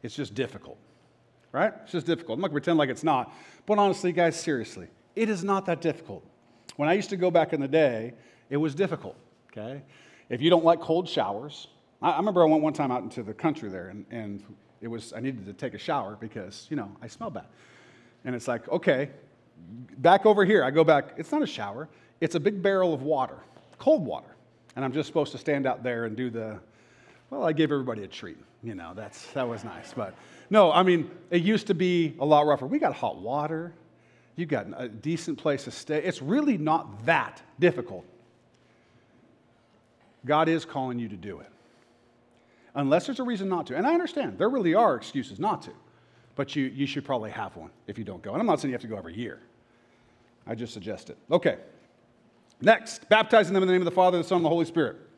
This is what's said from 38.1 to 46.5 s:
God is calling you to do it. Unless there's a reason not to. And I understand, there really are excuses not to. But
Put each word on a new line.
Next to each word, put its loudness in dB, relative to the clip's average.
God 4
is 2
calling -6
you -6
to -12
do -12
it. -20
Unless 2
there's -8
a -4
reason -4
not -2
to. -8
And -2
I 2
understand, -4
there 2
really 2
are 4
excuses -8
not -2
to. -16
But -6